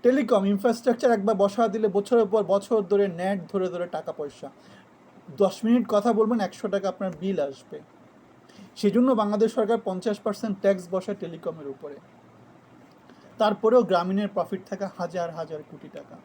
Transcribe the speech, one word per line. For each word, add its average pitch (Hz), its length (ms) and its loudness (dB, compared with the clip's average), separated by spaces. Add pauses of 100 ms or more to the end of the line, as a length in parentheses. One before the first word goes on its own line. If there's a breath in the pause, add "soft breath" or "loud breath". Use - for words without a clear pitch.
টেলিকম 240 420 4
ইনফ্রাস্ট্রাকচার 233 640 2
একবার 196 240 2
বসা 202 320 2
দিলে 214 200 0
বছরের 202 380 2
পর 208 180 2
বছর 202 380 0
ধরে 202 260 2
নেট 180 460 -4
ধরে 185 160 0
ধরে 175 180 -6
টাকা 160 240 -8
পয়সা, 143 380 -10 (880 loud breath)
দশ 190 180 2 (100)
মিনিট 233 220 4
কথা 214 260 2
বলবেন, 220 260 2
একশো 196 280 -4
টাকা 190 220 -2
আপনার 185 300 -6
বিল 190 200 -2
আসবে। 143 400 -6 (960 loud breath)
সেজন্য 240 360 4
বাংলাদেশ 214 420 2
সরকার 226 300 0
পঞ্চাশ 196 360 -4
পার্সেন্ট 208 420 -4
ট্যাক্স 190 300 2
বসায় 190 280 -4
টেলিকমের 160 480 -10
উপরে, 139 280 -12 (1400 loud breath)
তারপরেও 220 460 4
গ্রামীণের 185 440 0
প্রফিট 185 420 -4
থাকে 196 160 -8 (120)
হাজার 170 340 -6
হাজার 156 400 -10
কোটি - 220 -18
টাকা। - 320 -18